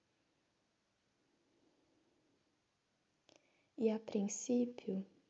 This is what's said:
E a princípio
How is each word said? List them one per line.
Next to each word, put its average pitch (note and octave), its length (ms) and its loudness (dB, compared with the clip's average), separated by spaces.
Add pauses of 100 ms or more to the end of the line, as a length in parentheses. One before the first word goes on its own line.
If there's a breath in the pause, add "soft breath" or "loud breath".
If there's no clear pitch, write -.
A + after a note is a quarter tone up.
(3750 soft breath)
E A3 120 6
a G#3+ 80 0
princípio G#3+ 1080 -2 (240)